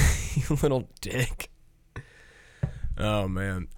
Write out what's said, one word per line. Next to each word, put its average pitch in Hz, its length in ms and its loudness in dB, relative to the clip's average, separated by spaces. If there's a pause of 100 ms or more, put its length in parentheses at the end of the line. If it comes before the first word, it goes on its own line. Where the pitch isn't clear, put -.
(360)
You 147 260 0
little 131 280 2 (120)
dick. - 480 -4 (1500)
Oh, 104 300 2
man. 95 400 -2 (100)